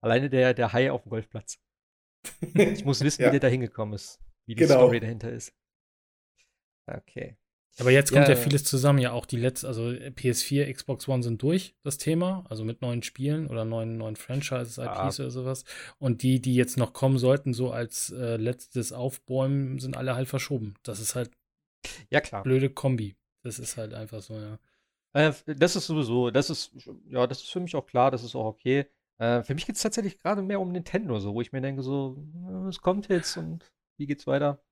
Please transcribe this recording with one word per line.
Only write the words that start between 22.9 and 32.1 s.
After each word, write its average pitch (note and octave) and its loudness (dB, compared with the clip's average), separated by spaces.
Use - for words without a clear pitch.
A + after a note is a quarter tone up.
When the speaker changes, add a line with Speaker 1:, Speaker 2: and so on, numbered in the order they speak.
Speaker 3:
Das A#2+ -12
ist B2 -10
halt A2 -10
einfach A2 -12
so, A2 -14
ja. G#2+ -12
Speaker 1:
Äh, C#3 6
f-, - -4
das D#3+ 4
ist F#3+ -4
sowieso, B2 2
das C3+ 2
ist, - -8
ja, B2+ 0
das B2+ -6
ist - -16
für F3+ -6
mich E3+ -6
auch C3+ -6
klar, B2+ 4
das A#2+ -6
ist A#2 -14
auch A2+ -4
okay. C3 0
Äh, A#2 2
für C3+ -2
mich D3+ -6
geht's - -6
tatsächlich G#3+ -2
gerade G3+ -2
mehr G3 -2
um F#3 -4
Nintendo, F3 -2
so, G2+ -4
wo A#2 -2
ich - -8
mir C3+ -4
denke, C3+ -4
so, C3+ -4